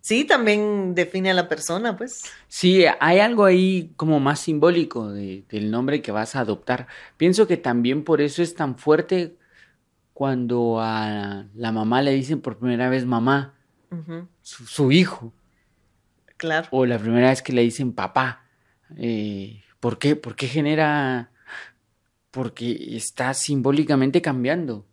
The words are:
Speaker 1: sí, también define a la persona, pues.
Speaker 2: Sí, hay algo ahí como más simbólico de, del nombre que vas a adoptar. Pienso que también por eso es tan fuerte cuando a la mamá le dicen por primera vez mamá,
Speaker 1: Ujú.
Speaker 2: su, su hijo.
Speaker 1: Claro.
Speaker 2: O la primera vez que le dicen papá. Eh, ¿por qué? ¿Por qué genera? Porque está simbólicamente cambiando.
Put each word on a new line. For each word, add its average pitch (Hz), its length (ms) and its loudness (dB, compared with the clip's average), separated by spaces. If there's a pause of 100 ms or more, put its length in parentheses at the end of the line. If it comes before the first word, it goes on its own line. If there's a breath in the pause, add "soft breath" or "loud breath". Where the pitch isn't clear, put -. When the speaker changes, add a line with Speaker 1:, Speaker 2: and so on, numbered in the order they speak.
Speaker 1:
sí, 240 240 0
también 208 680 0
define 180 360 0
a 185 40 2
la 175 140 2
persona, 180 480 -4
pues. 254 260 -12 (240 loud breath)
Speaker 2:
Sí, 185 380 4 (160)
hay 170 180 4
algo 214 260 4
ahí 185 520 4
como 156 240 2
más 139 200 0
simbólico 151 720 2
de, 98 400 -10
del 107 200 -2
nombre 127 300 0
que 113 120 -8
vas 107 240 -4
a 135 40 -2
adoptar. 123 460 -4 (300 loud breath)
Pienso 185 300 4
que 180 100 2
también 127 480 0
por 156 160 2
eso 147 220 0
es 170 120 -4
tan 135 240 -4
fuerte 160 580 0 (760 soft breath)
cuando 120 680 0
a 104 760 -4
la 113 180 -6
mamá 110 300 0
le 143 100 2
dicen 135 280 -2
por 117 180 -8
primera 123 300 0
vez 127 160 0
mamá, 127 500 0 (360)
Speaker 1:
Ujú. 170 380 -14 (140)
Speaker 2:
su, - 240 -20
su 135 260 2
hijo. 165 400 2 (1040)
Speaker 1:
Claro. 160 340 -2
Speaker 2:
O 131 160 2
la 120 120 0
primera 117 320 4
vez 131 120 0
que - 100 -8
le 120 100 4
dicen 120 300 0
papá. 120 520 -2 (520)
Eh, 107 680 -6 (180)
¿por 117 180 -2
qué? 147 180 0
¿Por 120 200 -14
qué 139 100 -6
genera? 147 840 0 (1000 loud breath)
Porque 120 680 -8
está 127 380 -4
simbólicamente 143 880 0
cambiando. 131 720 -4